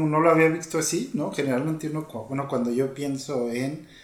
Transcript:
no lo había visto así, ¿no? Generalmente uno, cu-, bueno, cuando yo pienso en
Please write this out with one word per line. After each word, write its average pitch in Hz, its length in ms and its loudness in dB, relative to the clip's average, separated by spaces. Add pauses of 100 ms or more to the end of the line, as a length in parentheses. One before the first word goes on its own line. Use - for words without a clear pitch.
no 151 140 2
lo 165 120 8
había 160 180 8
visto 160 300 -2
así, 170 340 -2
¿no? 143 180 -2
Generalmente 147 580 -2
uno, 151 180 -6
cu-, 110 180 -10
bueno, 135 240 -4
cuando 120 220 0
yo 135 220 0
pienso 135 580 -4
en 135 360 -6 (160)